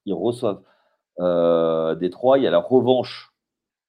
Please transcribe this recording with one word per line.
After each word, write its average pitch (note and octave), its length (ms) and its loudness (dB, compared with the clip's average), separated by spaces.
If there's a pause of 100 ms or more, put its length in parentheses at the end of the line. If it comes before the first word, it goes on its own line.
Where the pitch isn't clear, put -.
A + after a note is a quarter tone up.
ils G2 80 -6
reçoivent, A2 480 -4 (580)
euh, E2 760 0
Détroit. G#2 420 0
Il C3 80 0
y - 20 0
a D#2+ 40 0
la F2 80 4
revanche, B2 760 0 (560)